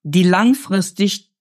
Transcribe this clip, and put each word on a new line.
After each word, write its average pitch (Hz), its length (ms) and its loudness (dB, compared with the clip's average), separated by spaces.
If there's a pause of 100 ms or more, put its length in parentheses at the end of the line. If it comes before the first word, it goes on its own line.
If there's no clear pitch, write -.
die 160 200 0
langfristig 196 1080 0 (100)